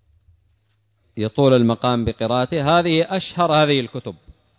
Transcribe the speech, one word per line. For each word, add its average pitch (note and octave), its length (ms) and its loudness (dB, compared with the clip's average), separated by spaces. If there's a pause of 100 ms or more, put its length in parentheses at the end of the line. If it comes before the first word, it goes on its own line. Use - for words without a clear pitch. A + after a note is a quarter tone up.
(1160)
يطول C3 360 2
المقام A#2+ 520 2
بقراءته. B2+ 760 -2
هذه E3+ 380 0
أشهر F3 360 -2
هذه D3 260 2
الكتب A2+ 360 -10 (440)